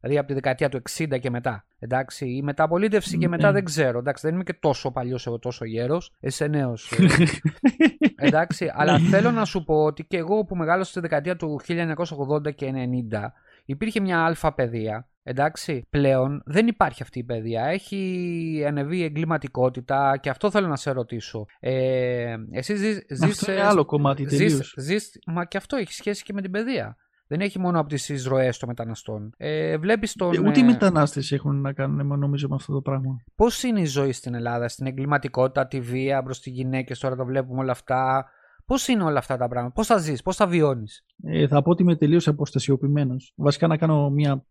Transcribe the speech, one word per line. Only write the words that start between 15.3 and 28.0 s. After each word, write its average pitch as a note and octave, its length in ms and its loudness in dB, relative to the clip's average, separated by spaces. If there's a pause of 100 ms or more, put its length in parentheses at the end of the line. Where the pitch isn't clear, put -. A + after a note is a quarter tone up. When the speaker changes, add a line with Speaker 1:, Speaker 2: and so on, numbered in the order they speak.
Speaker 1:
πλέον C3+ 540 2
δεν F#3+ 220 2
υπάρχει F3+ 360 0
αυτή - 160 -12
η B2 60 -6
παιδεία. A2+ 400 -4
Έχει F3 1000 -4
ανεβεί D3 320 -2
η F3 60 0
εγκληματικότητα C#3 1160 0
και C#3+ 80 -2
αυτό G3+ 200 -2
θέλω G3 160 2
να D3 100 -2
σε - 140 -4
ρωτήσω. A#2 560 -6 (140)
Ε, B2+ 720 0 (160)
εσύ D#3+ 260 -4
ζεις, G3+ 360 -2
Speaker 2:
Αυτό C#3 140 2
Speaker 1:
ζεις, G3+ 160 0
Speaker 2:
είναι F#3+ 140 -2
Speaker 1:
ε, G3 60 0
Speaker 2:
άλλο G3 220 4
κομμάτι C#3 440 0
Speaker 1:
ζεις, C#3 100 2
Speaker 2:
τελείως. D3+ 380 2
Speaker 1:
ζεις, E3 500 -4
μα F3 180 -4
και F3 120 -10
αυτό G3 200 -6
έχει G#3 160 -4
σχέση - 300 -6
και - 100 -14
με G3+ 100 -6
την F#3+ 80 -6
παιδεία. G3+ 460 -4 (300)
Δεν D#3 140 -4
έχει F#3+ 180 -4
μόνο F3+ 220 2
από D3 80 -2
τις C#3+ 200 -4